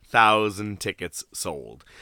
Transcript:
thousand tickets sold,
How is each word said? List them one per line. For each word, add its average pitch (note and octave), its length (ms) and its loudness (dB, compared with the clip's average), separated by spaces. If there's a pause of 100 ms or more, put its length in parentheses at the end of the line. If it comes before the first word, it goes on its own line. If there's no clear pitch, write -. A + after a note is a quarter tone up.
thousand G#2+ 760 2
tickets - 540 -8
sold, C2 500 -10 (180)